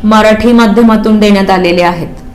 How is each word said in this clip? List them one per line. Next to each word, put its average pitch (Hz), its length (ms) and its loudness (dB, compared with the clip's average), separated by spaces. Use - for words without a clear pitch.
मराठी 214 480 2
माध्यमातून 220 680 2
देण्यात 196 300 0
आलेले 175 320 0
आहेत. 165 260 -4